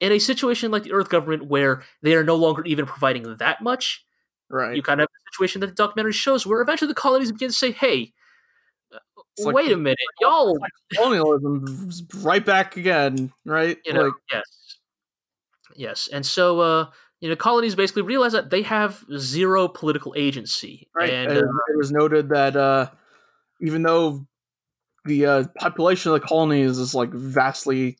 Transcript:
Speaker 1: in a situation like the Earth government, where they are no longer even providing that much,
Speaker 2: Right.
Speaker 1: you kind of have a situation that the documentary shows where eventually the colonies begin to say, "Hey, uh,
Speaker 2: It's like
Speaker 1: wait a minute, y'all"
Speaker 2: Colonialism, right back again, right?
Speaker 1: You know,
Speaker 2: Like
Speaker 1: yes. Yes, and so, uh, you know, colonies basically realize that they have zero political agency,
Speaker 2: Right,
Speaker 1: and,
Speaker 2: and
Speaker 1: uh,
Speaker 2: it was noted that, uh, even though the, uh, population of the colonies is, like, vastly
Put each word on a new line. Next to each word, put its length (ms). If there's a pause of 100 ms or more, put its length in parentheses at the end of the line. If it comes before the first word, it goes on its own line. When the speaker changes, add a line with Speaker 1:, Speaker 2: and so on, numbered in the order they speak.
Speaker 1:
in 120
a 60
situation 540
like 120
the 80
Earth 160
government, 380
where 360 (200)
they 140
are 80
no 120
longer 280
even 220
providing 520
that 240
much, 420 (460)
Speaker 2:
Right. 260
Speaker 1:
you 60
kind 180
of 40
have 40
a 240
situation 280
that 80
the 60
documentary 380
shows 340
where 140
eventually 280
the 60
colonies 380
begin 160
to 60
say, 180
"Hey, 400 (800)
uh, 60 (380)
Speaker 2:
It's 100
like 80
Speaker 1:
wait 180
a 40
minute, 220 (220)
y'all" 360 (380)
Speaker 2:
Colonialism, 960 (320)
right 220
back 320
again, 560 (120)
right? 400
Speaker 1:
You 100
know, 80
Speaker 2:
Like 100 (200)
Speaker 1:
yes. 120 (1300)
Yes, 360
and 120
so, 360
uh, 300 (300)
you 80
know, 80
colonies 380
basically 280
realize 300
that 180
they 120
have 420 (120)
zero 520
political 480
agency, 800
Speaker 2:
Right, 160
Speaker 1:
and, 220
Speaker 2:
and 60
Speaker 1:
uh, 40 (300)
Speaker 2:
it 40
was 140
noted 400
that, 260
uh, 340 (720)
even 220
though 440 (800)
the, 220
uh, 180 (140)
population 540
of 80
the 60
colonies 520
is, 160
like, 180
vastly 880